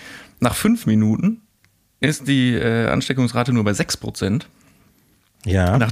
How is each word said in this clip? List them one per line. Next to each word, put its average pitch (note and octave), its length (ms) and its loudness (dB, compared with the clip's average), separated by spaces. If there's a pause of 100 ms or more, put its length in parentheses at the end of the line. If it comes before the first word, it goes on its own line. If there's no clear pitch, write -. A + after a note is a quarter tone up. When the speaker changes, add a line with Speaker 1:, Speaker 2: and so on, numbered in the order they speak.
(400)
Speaker 1:
Nach A#2+ 160 0
fünf A3+ 300 0
Minuten G#2+ 560 2 (600)
ist C#3 260 -2
die, B2+ 260 2
äh, A#2 340 0
Ansteckungsrate B2 640 -2
nur A#2 140 2
bei G#2 80 0
sechs - 240 -4
Prozent. G#2+ 500 -4 (960)
Speaker 2:
Ja. F#2 320 2
Speaker 1:
Nach, A#2 140 0